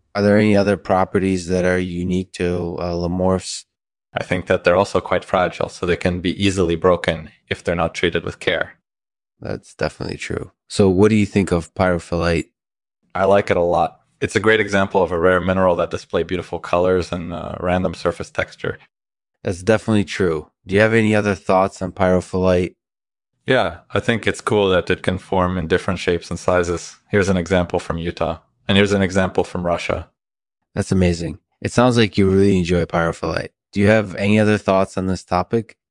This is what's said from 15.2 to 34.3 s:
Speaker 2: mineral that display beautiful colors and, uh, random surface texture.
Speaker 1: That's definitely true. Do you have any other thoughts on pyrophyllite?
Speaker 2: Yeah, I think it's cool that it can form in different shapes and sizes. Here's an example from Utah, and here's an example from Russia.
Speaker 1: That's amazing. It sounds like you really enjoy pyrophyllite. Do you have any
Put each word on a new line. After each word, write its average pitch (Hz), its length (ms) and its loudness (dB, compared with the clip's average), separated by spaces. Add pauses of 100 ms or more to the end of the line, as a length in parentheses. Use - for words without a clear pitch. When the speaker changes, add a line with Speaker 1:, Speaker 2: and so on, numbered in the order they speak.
Speaker 2:
mineral 92 360 2
that 85 120 -2
display - 320 -4
beautiful 87 380 -6
colors 90 520 0
and, 87 220 -8
uh, - 260 -10
random 90 360 -2
surface - 340 -6
texture. - 480 -8 (680)
Speaker 1:
That's 92 200 -8
definitely 107 400 2
true. 82 480 -4 (160)
Do 92 80 -2
you 104 60 4
have 110 120 2
any 107 220 4
other 104 180 0
thoughts 95 480 0
on 92 100 -6
pyrophyllite? 92 840 0 (720)
Speaker 2:
Yeah, 101 320 0 (100)
I 101 100 -4
think 113 280 -2
it's 92 120 -2
cool 101 300 2
that 90 220 2
it 90 100 -4
can 95 160 -2
form 92 400 -2
in 80 100 -4
different 90 320 -2
shapes 87 300 -4
and 87 80 -6
sizes. 87 600 -2 (120)
Here's 98 200 0
an 92 80 2
example 87 420 0
from 85 180 -6
Utah, 82 400 -4 (300)
and 98 100 2
here's 101 160 4
an 98 80 2
example 92 420 0
from 90 220 -6
Russia. 85 460 -4 (640)
Speaker 1:
That's - 160 -2
amazing. 85 480 0 (200)
It - 120 -6
sounds 120 260 4
like 110 180 2
you 95 140 4
really 98 300 4
enjoy 87 260 0
pyrophyllite. - 640 -4 (220)
Do 98 80 -4
you 104 80 4
have 107 260 4
any 104 260 2